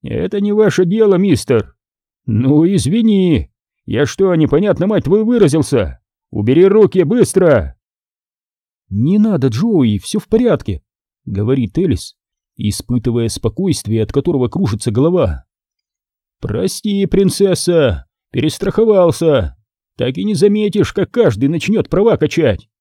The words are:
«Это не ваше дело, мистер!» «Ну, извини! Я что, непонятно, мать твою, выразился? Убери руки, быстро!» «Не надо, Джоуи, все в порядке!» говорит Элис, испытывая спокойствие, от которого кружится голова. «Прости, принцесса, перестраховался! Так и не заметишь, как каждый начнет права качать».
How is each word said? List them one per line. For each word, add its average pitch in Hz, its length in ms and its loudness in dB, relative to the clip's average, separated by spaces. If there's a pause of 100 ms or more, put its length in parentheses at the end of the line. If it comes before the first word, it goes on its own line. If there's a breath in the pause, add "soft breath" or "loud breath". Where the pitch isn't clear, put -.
«Это 190 400 -6
не 208 120 -2
ваше 202 320 2
дело, 202 300 2
мистер!» 147 600 0 (500)
«Ну, 135 380 2
извини! 185 880 0 (360)
Я 113 200 -2
что, 190 300 0
непонятно, 160 500 0
мать 202 200 -2
твою, 208 200 2
выразился? 147 760 0 (300)
Убери 127 360 2
руки, 196 380 4
быстро!» 165 720 2 (1120)
«Не 127 280 0
надо, 196 300 2
Джоуи, 127 500 0
все - 220 -6
в - 80 -14
порядке!» 220 560 -2 (420)
говорит 110 520 -2
Элис, 160 380 -2 (400)
испытывая 117 760 -4
спокойствие, 113 760 -4
от - 80 -8
которого 139 360 -2
кружится 117 440 -4
голова. 131 540 0 (920)
«Прости, 196 680 -4
принцесса, 175 1000 0 (260)
перестраховался! 170 1300 0 (400)
Так 135 200 -4
и 185 60 -8
не 208 120 -2
заметишь, 208 580 0
как 190 180 -2
каждый 139 380 2
начнет 175 400 -2
права 202 280 2
качать». 151 520 -2 (120)